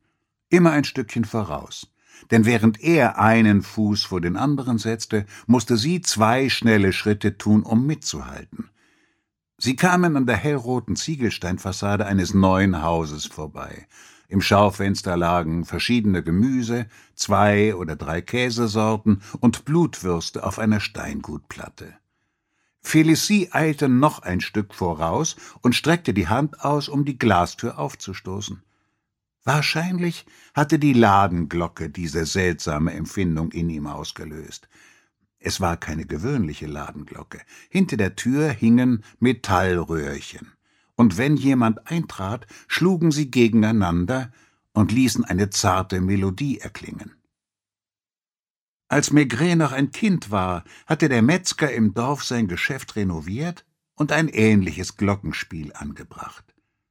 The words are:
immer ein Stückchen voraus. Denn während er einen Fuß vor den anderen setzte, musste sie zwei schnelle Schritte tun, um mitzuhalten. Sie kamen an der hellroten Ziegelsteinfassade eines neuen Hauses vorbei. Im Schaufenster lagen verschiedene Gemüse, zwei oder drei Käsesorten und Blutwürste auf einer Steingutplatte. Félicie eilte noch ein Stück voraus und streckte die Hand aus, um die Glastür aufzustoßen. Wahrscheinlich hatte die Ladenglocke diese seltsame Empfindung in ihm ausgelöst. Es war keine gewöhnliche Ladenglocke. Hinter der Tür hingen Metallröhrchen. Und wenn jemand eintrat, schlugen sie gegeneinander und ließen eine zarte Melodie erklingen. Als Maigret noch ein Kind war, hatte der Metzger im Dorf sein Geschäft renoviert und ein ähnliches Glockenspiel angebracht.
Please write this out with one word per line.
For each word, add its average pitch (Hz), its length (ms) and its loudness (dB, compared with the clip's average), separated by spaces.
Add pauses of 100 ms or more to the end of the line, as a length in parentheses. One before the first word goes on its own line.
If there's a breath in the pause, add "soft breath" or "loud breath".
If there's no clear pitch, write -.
(500)
immer 170 220 6
ein 147 140 2
Stückchen 117 400 -4
voraus. 82 680 -8 (400 soft breath)
Denn 113 140 8
während 113 360 4
er 147 380 2
einen 107 420 6
Fuß 104 440 -2
vor 90 160 -4
den 87 160 -2
anderen 131 400 -2
setzte, 110 480 -4 (200 loud breath)
musste 120 320 4
sie 170 240 -2
zwei 123 480 2
schnelle 107 440 4
Schritte 104 440 -2
tun, 107 260 4
um 113 220 0
mitzuhalten. 76 840 -10 (880)
Sie 127 180 -2
kamen 180 420 2
an 131 80 2
der 120 100 2
hellroten 123 600 -2
Ziegelsteinfassade 101 1080 -4
eines 98 280 0
neuen 95 480 4
Hauses 80 440 -2
vorbei. 71 600 -14 (400 soft breath)
Im 95 140 0
Schaufenster 98 760 2
lagen 85 500 0
verschiedene 101 580 0
Gemüse, 117 640 0 (260 soft breath)
zwei 104 640 2
oder 82 200 -6
drei 80 260 -6
Käsesorten 110 1000 0 (180 loud breath)
und - 240 0
Blutwürste 117 800 -2
auf 92 160 -6
einer 107 200 0
Steingutplatte. - 1120 -12 (880)
Félicie 160 680 2
eilte 147 360 0
noch 131 320 2
ein 90 220 -4
Stück - 320 -6
voraus 85 640 -4 (260 loud breath)
und 123 120 2
streckte 160 400 0
die 95 140 0
Hand 135 360 -2
aus, 143 260 -2
um 143 160 -2
die 135 120 -6
Glastür 104 600 0
aufzustoßen. 98 840 -10 (840)
Wahrscheinlich 170 840 -4 (280 soft breath)
hatte 147 260 2
die 143 140 4
Ladenglocke 87 960 2
diese 82 360 -6
seltsame 82 680 -2
Empfindung 82 580 -4
in 85 180 -4
ihm 76 180 -8
ausgelöst. 76 800 -14 (720 soft breath)
Es - 220 -6
war 87 160 -2
keine 78 300 -8
gewöhnliche 80 580 -6
Ladenglocke. 73 760 -14 (300 loud breath)
Hinter 180 280 -2
der 95 180 0
Tür 147 340 0
hingen 117 540 2 (160 loud breath)
Metallröhrchen. 87 1300 -2 (420)
Und 107 240 4
wenn 143 180 2
jemand 123 480 0
eintrat, 123 600 -8 (200 loud breath)
schlugen 170 440 2
sie 143 180 -2
gegeneinander 113 1040 2 (420 soft breath)
und 101 180 4
ließen 123 320 2
eine 98 280 0
zarte 95 500 0
Melodie 98 580 -2
erklingen. - 520 -14 (1800)
Als 147 240 0
Maigret 147 460 4
noch 151 140 2
ein 139 200 -2
Kind 180 400 -2
war, 92 320 -2 (240 loud breath)
hatte 160 220 2
der 120 120 2
Metzger 156 500 0
im 110 220 0
Dorf 131 300 -4
sein 117 240 -2
Geschäft 107 480 -6
renoviert 98 680 -6 (280)
und 147 180 -2
ein 156 160 2
ähnliches 98 680 2
Glockenspiel 85 760 -4
angebracht. - 840 -16 (360)